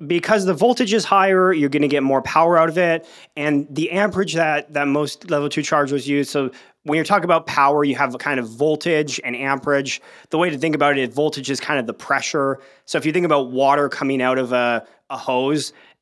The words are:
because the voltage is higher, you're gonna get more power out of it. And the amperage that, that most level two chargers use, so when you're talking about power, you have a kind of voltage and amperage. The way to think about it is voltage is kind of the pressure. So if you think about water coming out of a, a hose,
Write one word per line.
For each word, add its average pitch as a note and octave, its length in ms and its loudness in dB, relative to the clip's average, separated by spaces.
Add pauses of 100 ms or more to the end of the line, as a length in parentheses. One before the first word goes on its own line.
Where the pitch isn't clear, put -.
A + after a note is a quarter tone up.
because F#3 380 0
the F#3 80 0
voltage G#3+ 400 2
is A3 140 0
higher, F#3+ 480 4
you're C#3+ 160 0
gonna D3 180 2
get C#3+ 140 0
more C3+ 180 2
power E3 380 2
out E3 100 4
of D#3+ 80 -4
it. E3 300 0 (280)
And D3 360 0
the D#3 200 -4
amperage F#3 440 -2
that, D#3 400 0
that C#3+ 140 0
most D3 420 -2
level D3 180 0
two D3 140 -4
chargers C#3+ 440 0
use, C#3+ 220 0
so C3+ 220 -2 (320)
when D3 140 -2
you're D#3+ 100 0
talking F#3+ 180 2
about E3 220 2
power, D3 360 4
you C#3 140 0
have B2+ 180 -2
a B2+ 40 -8
kind C#3+ 200 -2
of A#2+ 80 -4
voltage D3+ 760 -2
and B2 100 -8
amperage. C3+ 680 -2 (260)
The D#3 80 -2
way F3 140 2
to C#3+ 80 -4
think D#3 160 -2
about C#3+ 240 2
it B2+ 100 0
is A2+ 60 -16
voltage C#3+ 360 -2
is C3 100 -4
kind D3 200 -2
of A2+ 60 -4
the A#2 80 -6
pressure. C3+ 680 -2 (240)
So - 140 -2
if C3+ 80 -2
you D#3 60 0
think F3 120 0
about C#3 280 0
water C#3 360 2
coming C3+ 320 -2
out B2+ 160 0
of B2+ 160 -4
a, A#2+ 340 0 (220)
a C3+ 80 -10
hose, C3+ 560 -2 (300)